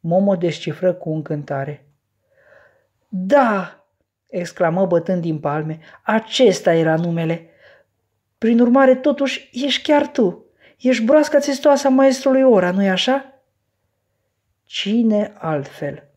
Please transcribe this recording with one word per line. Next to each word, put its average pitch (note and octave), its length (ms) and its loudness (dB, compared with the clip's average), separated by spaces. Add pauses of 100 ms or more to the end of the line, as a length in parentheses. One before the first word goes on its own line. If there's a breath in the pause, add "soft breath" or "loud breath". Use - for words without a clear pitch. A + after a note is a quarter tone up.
Momo F#3+ 360 0
descifră F3 560 -4
cu E3 200 -8
încântare. D3 720 -8 (1200 soft breath)
„Da!” G3+ 800 -2 (400)
exclamă F3 600 -2
bătând F3 360 -2
din D#3+ 160 -4
palme. D3+ 400 -6 (240 loud breath)
„Acesta G#3 720 2
era D#3+ 220 2
numele! E3 520 -4 (880 soft breath)
Prin A#3 220 2
urmare, C4 360 6
totuși, C4 540 -4 (140)
ești C4+ 180 -4
chiar D4 240 2
tu! - 380 -2 (340 soft breath)
Ești A#3+ 260 0
broasca D4 340 4
țestoasă C#4 480 0
a C4+ 40 2
maestrului C4 520 2
Ora, A3 280 4
nu-i G3 200 0
așa?” C4 520 -4 (1200)
„Cine G#3 760 -2
altfel?” C#3+ 800 -8